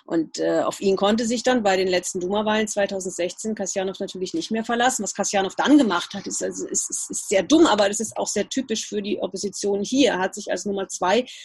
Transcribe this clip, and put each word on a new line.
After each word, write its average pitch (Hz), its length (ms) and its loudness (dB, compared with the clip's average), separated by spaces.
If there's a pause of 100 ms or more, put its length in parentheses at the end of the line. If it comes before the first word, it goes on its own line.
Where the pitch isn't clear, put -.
und, 165 340 -2
äh, 165 220 2
auf - 180 -2
ihn 196 180 2
konnte 214 300 2
sich 233 160 -2
dann 254 200 2
bei 190 160 4
den 190 100 2
letzten 180 320 -2
Duma-Wahlen 214 480 0
zweitausendsechzehn 190 880 -4
Kasjanov 190 440 -4
natürlich 185 360 -6
nicht 165 160 -4
mehr 220 120 0
verlassen. 240 400 0
Was 190 120 -4
Kasjanov 190 400 0
dann 247 240 4
gemacht 196 340 0
hat, 196 140 -10
ist, 190 160 -6
also, 185 240 -4
ist, - 240 -4
ist, - 200 -6
ist - 200 -6
sehr 190 120 4
dumm, 311 240 8
aber 202 220 6
das 208 100 -2
ist 220 200 -6
auch 196 80 -2
sehr 202 240 0
typisch 233 360 -4
für 208 140 -4
die 202 220 -2
Opposition 202 600 -2
hier. 240 280 4
Er 180 80 0
hat 190 160 0
sich - 160 -8
als 185 160 -4
Nummer 196 220 -2
zwei, 190 320 2 (240)